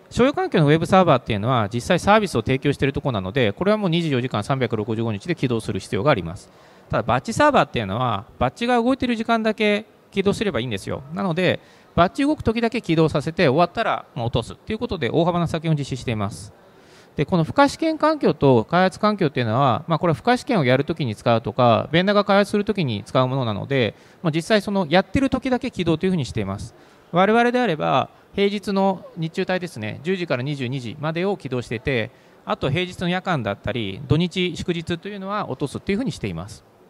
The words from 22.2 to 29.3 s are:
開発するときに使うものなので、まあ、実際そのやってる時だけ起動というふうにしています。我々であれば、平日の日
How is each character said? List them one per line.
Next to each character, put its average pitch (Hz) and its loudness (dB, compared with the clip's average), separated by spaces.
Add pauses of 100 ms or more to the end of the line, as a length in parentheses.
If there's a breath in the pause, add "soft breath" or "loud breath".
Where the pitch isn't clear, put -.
開 196 4
発 202 2
す 214 0
る 208 0
と 208 -2
き 196 -2
に 117 -4
使 - 0
う 127 2
も 127 -2
の 135 -2
な 110 -2
の 104 -6
で、 123 0 (280 loud breath)
ま 170 0
あ、 151 -2
実 165 -2
際 214 2
そ 208 -6
の 196 0
や 175 4
っ - 0
て - -2
る 269 0
時 262 -2
だ 247 0
け 233 -6
起 185 -4
動 165 2
と 170 -4
い - 2
う - 2
ふ 185 0
う - 0
に 147 0
し - -10
て 117 -4
い 101 -2
ま 95 -6
す。 - -12 (380 loud breath)
我 190 4
々 233 4
で 247 0
あ 247 2
れ 170 0
ば、 156 0 (240 soft breath)
平 202 2
日 202 -4
の 190 0 (120)
日 165 -4